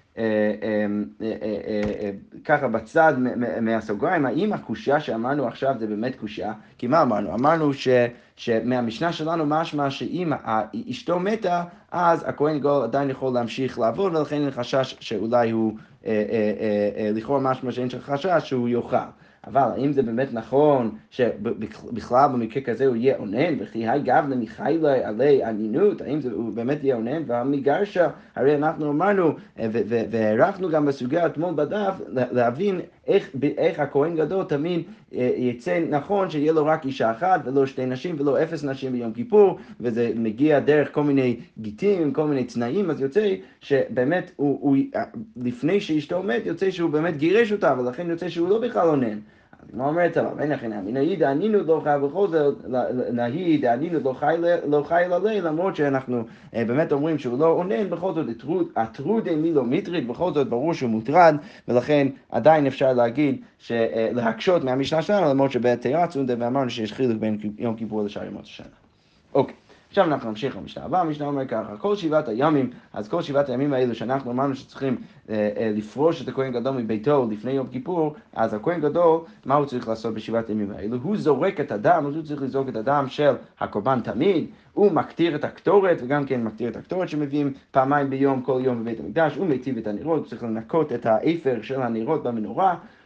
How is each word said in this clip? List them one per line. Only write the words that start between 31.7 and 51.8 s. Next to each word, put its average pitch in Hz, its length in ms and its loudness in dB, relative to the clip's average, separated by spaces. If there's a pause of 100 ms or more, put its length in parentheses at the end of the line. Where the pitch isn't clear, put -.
לה-, 127 240 -2
להבין 143 500 0 (260)
איך 190 220 2 (100)
ב-, 139 60 0
איך 156 340 0
הכהן 147 360 0
גדול 165 280 0
תמיד, 160 380 -2 (320)
אה, 123 220 0
יצא 127 440 -2 (100)
נכון 185 400 0
שיהיה 151 240 2
לו 151 120 4
רק 156 200 2
אישה 127 260 0
אחת, 170 340 2
ולא 135 200 4
שתי 131 200 -4
נשים, 127 340 -4
ולא 139 240 2
אפס 160 200 -4
נשים 135 280 -4
ביום 117 220 -4
כיפור, 185 440 6 (220)
וזה 117 360 0
מגיע 117 440 4
דרך 143 340 4
כל 147 100 0
מיני 135 360 2 (200)
גיטים, 147 540 0
כל 151 140 0
מיני 135 160 0
תנאים, 131 460 -2
אז 135 120 -2
יוצא 190 320 2 (280)
שבאמת 135 760 0
הוא, 139 260 0
הוא, 139 160 4 (180)
אה, - 80 -2 (340)
לפני 139 440 0
שאשתו 156 420 -2
מת, 226 220 -2
יוצא 180 260 -2
שהוא 165 180 0
באמת 156 280 0
גירש 202 340 4
אותה, 170 280 2
ולכן 127 300 -4
יוצא 170 200 -4
שהוא 170 200 -2
לא 226 120 2
בכלל 208 260 0
אונן. 123 300 2 (500)
אז - 20 -20
הגמרא 131 180 -4
אומרת, 165 300 2
"אבל 110 240 -2
אין 151 100 -2
לכם 117 220 -4
אמינא, 104 260 -4
אי 165 160 0
דאנינותא 170 520 2
לא 156 160 2